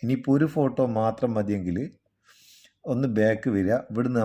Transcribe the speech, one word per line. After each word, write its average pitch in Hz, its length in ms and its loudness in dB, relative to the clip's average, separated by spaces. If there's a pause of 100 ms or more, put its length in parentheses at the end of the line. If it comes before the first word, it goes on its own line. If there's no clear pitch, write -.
ഇനിയിപ്പോൾ 127 340 0
ഒരു 156 180 4
ഫോട്ടോ 139 300 0 (140)
മാത്രം 113 380 0
മതിയെങ്കിൽ 98 400 -2 (1160)
ഒന്ന് 131 160 0 (100)
ബാക്ക് 110 380 2
വരിക. 98 200 2 (140)
ഇവിടുന്ന് 120 340 0